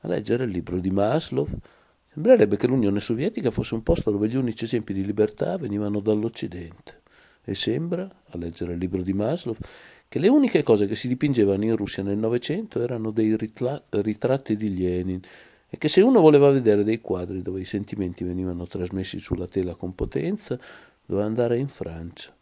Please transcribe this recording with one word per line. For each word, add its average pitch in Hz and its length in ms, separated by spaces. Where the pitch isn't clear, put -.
A 104 80
leggere 107 340
il 120 80
libro 90 300
di 92 100
Maslow, 110 560
sembrerebbe 165 440
che - 100
l'Unione 110 320
Sovietica 131 540
fosse - 220
un 113 100
posto 165 260
dove 104 180
gli 117 60
unici 120 300
esempi 110 280
di 95 140
libertà 104 500
venivano 104 440
dall'Occidente. 104 1000
E 101 100
sembra, 165 480
a - 340
leggere 85 360
il 87 80
libro 92 220
di 95 100
Maslow, 113 420
che - 100
le 151 80
uniche 262 380
cose 104 240
che 107 80
si - 100
dipingevano 117 560
in 110 140
Russia 101 260
nel 101 160
Novecento 123 640
erano 113 300
dei 110 240
ritla-, 120 440
ritratti 110 680
di 104 200
Lenin, 92 440
e - 40
che 151 100
se 185 140
uno 240 180
voleva 147 300
vedere 110 340
dei 113 160
quadri 92 400
dove 92 220
i - 20
sentimenti 98 600
venivano 90 420
trasmessi 92 520
sulla 90 280
tela 90 280
con 92 200
potenza, 147 640
doveva 101 200
andare 117 300
in 139 120
Francia. 82 640